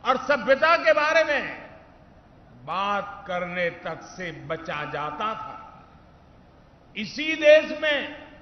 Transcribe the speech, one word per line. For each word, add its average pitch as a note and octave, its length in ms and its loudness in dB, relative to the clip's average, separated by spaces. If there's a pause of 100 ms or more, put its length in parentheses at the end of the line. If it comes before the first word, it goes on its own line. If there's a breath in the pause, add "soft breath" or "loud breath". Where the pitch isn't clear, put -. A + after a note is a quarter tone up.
और B3+ 120 2
सभ्यता C4+ 600 4
के D#4+ 160 4
बारे D#4 320 4
में A3 460 -4 (920)
बात G3 640 -4
करने F3+ 420 -2
तक E3 320 -10
से F3+ 300 -12
बचा D3 580 -8
जाता D3+ 440 -4
था। - 500 -14 (1120)
इसी D4 380 -4
देश D4+ 480 6
में C#4+ 460 -4 (140)